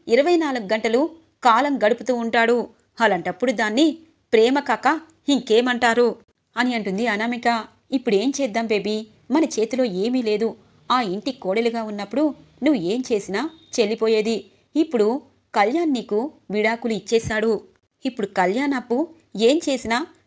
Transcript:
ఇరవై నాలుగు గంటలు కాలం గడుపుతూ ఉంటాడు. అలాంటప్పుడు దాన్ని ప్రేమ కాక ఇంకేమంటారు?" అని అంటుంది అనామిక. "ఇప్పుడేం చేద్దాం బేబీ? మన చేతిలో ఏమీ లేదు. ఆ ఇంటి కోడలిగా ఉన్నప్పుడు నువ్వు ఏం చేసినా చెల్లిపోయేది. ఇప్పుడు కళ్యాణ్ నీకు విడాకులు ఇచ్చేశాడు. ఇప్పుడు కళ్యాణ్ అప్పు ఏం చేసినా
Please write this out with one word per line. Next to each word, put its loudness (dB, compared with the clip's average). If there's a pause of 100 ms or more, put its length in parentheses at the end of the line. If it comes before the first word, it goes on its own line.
ఇరవై 4
నాలుగు -2
గంటలు 0 (340)
కాలం 4
గడుపుతూ 0
ఉంటాడు. 0 (320)
అలాంటప్పుడు 0
దాన్ని 0 (340)
ప్రేమ 4
కాక 0 (280)
ఇంకేమంటారు?" 2 (400)
అని 0
అంటుంది -4
అనామిక. -2 (280)
"ఇప్పుడేం 0
చేద్దాం -2
బేబీ? -2 (240)
మన 2
చేతిలో -2
ఏమీ -2
లేదు. -2 (340)
ఆ 2
ఇంటి -4
కోడలిగా -2
ఉన్నప్పుడు -2 (280)
నువ్వు 2
ఏం -2
చేసినా -4 (300)
చెల్లిపోయేది. 0 (320)
ఇప్పుడు 0 (320)
కళ్యాణ్ 2
నీకు -4 (180)
విడాకులు -2
ఇచ్చేశాడు. -2 (460)
ఇప్పుడు -6
కళ్యాణ్ 0
అప్పు -2 (280)
ఏం 4
చేసినా -2 (200)